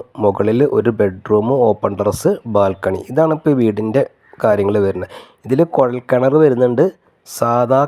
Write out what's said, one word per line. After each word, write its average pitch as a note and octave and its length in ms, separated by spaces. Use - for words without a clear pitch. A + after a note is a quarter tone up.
മുകളിൽ G#2 360
ഒരു A2 240
ബെഡ്റൂം, G#2 480
ഓപ്പൺ G2+ 320
ടെറസ്, G#2 320
ബാൽക്കണി. F#2+ 440
ഇതാണ് D#3 260
ഇപ്പോൾ D3+ 160
ഈ B2 100
വീടിൻ്റെ A2 380
കാര്യങ്ങൾ G#2 400
വരുന്നത്. F#2 260
ഇതിൽ C3 140
കുഴൽക്കിണർ B2+ 680
വരുന്നുണ്ട്, B2 420
സാധാ A#2+ 600